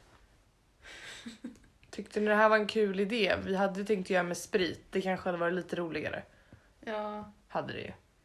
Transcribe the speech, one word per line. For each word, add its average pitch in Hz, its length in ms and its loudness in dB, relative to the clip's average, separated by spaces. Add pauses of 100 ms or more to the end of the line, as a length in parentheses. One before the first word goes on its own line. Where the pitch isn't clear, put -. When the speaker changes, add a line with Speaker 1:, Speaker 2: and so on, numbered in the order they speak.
(1900)
Speaker 1:
Tyckte 208 300 -4
ni 208 60 4
det 208 80 4
här 214 140 8
var 214 80 8
en 208 100 2
kul 202 340 2
idé? 196 440 2
Vi 190 120 0
hade 196 280 0
tänkt 196 260 0
göra 180 120 4
med 175 140 -2
sprit. 175 540 -2
Det 190 120 0
kanske 185 260 -2
hade 175 100 -2
varit 170 160 0
lite 170 220 -4
roligare. - 460 -4 (580)
Speaker 2:
Ja. 214 520 -8 (160)
Speaker 1:
Hade - 240 -4
det - 80 -8
ju. - 120 -10 (320)